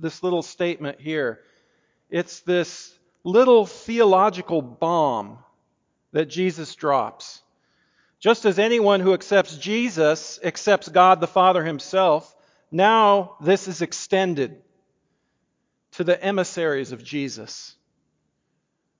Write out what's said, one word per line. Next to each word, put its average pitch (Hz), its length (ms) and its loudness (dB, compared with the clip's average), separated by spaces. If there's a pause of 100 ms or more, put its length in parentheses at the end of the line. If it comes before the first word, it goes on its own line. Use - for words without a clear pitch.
this 160 240 -10
little 175 180 -2
statement 160 580 -6
here. 143 400 -6 (680)
It's - 300 -8
this - 520 -4 (300)
little 226 420 4
theological 190 960 0
bomb 123 800 -4 (720)
that 151 160 -2
Jesus 160 480 -6
drops. 135 640 -4 (800)
Just 226 260 2
as 185 140 2
anyone 208 420 2
who 185 140 2
accepts 185 420 0
Jesus 165 840 -2
accepts 185 460 -2
God 180 320 6
the 165 80 -2
Father 180 360 2
himself, 160 720 -2 (360)
now 202 680 2
this 190 280 0
is 170 140 -6
extended 170 800 -4 (1300)
to 180 120 -6
the 175 200 0
emissaries 170 640 -4
of 120 140 -16
Jesus. 120 720 -12 (1200)